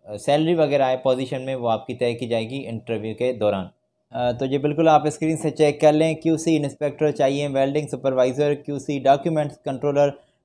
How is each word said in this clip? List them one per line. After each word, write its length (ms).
सैलरी 460
वगैरह 300
है 120
पोजीशन 440
में, 140
वो 120
आपकी 260
तय 200
की 140
जाएगी 300
इंटरव्यू 560
के 200
दौरान। 360
अ, 200
तो 140
ये 120
बिल्कुल 320
आप 180
स्क्रीन 280
से 160
चेक 300
कर 120
लें, 220
क्यूसी 400
इंस्पेक्टर 560
चाहिए, 360
वेल्डिंग 400
सुपरवाइज़र, 680
क्यूसी 460
डॉक्यूमेंट्स 580
कंट्रोलर 560